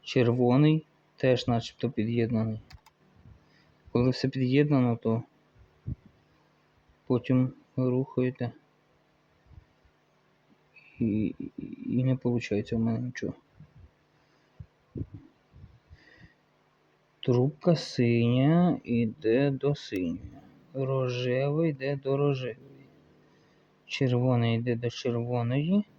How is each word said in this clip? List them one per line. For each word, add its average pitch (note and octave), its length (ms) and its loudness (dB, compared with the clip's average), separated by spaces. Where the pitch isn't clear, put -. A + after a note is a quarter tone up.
Червоний B2+ 800 4
теж B2+ 320 2
начебто A#2 440 -2
під'єднаний. A2 680 -2
Коли B2 180 2
все C3 180 -2
під'єднано, C3 760 2
то A2+ 200 0
потім B2+ 460 2
ви B2+ 140 0
рухаєте. B2+ 600 -2
І, G#2+ 400 0
і, - 120 -10
і B2 180 -2
не C3 120 2
получається A#2 600 -2
в A2+ 40 -2
мене A2+ 200 0
нічого. - 340 -8
Трубка C#3 560 2
синя B2+ 1080 2
іде A#2 680 0
до C#3 240 -2
синьої. F2+ 440 -6
Рожева C3 920 -2
йде C#3 360 -4
до C#3 140 0
рожевої. C3 680 -4
Червона B2 640 0
йде A#2 280 0
до A#2+ 140 -4
червоної. B2 960 -2